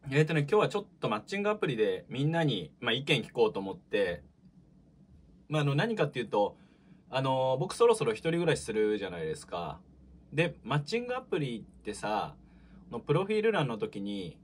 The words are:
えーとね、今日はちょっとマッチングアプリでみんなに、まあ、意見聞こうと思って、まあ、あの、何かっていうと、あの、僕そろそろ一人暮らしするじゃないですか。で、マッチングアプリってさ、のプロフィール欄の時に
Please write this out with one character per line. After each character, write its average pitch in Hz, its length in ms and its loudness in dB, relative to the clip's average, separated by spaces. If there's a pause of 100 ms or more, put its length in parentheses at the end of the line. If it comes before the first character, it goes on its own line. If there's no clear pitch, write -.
え 135 120 2
ー 156 40 6
と 160 100 -2
ね、 151 80 4
今 143 80 -2
日 - 40 2
は 208 140 6
ち - 80 -4
ょ 196 60 -2
っ - 20 -12 (160)
と 156 80 -2
マ 110 80 2
ッ 107 60 -4
チ - 140 -6
ン 202 60 -2
グ 208 80 2
ア 214 60 0
プ 196 100 -2
リ 123 100 -2
で 98 320 0
み 131 140 -4
ん 151 80 4
な 165 140 2
に、 107 340 -2
ま 120 120 -2
あ、 - 20 2
意 123 100 -2
見 139 200 2
聞 - 100 -12
こ 117 140 4
う 90 60 0
と 101 60 -4
思 98 140 -6
っ 87 40 -8
て、 90 460 -2 (1300)
ま 151 100 0
あ、 147 40 2
あ - 20 2
の、 139 100 2
何 214 220 2
か 165 80 2
っ 143 80 -4
て 127 80 -4
い - 20 -2
う 110 40 -4
と、 101 300 0 (540)
あ 127 100 -2
の、 131 380 2
僕 180 160 -2
そ 233 140 4
ろ 226 80 8
そ 151 80 -2
ろ 117 80 2
一 107 60 -2
人 165 200 0
暮 170 80 2
ら 151 80 4
し - 60 -4
す - 120 -8
る 107 260 2
じ 98 60 -4
ゃ 95 60 -6
な 87 80 -10
い 80 80 -6
で 78 80 -4
す - 140 -16
か。 85 320 -8 (520)
で、 160 300 0
マ 123 140 -2
ッ 151 60 2
チ 226 180 -2
ン 247 80 -8
グ 254 80 -4
ア 254 60 -6
プ 185 180 -2
リ 117 280 -6
っ - 140 -20
て 104 100 -8
さ、 101 440 -4 (560)
の 117 80 -8
プ 143 140 0
ロ 180 100 2
フ 208 80 -4
ィ 214 80 0
ー - 20 -4
ル 226 80 2
欄 175 160 0
の 117 120 -6
時 107 220 -6
に 98 440 -8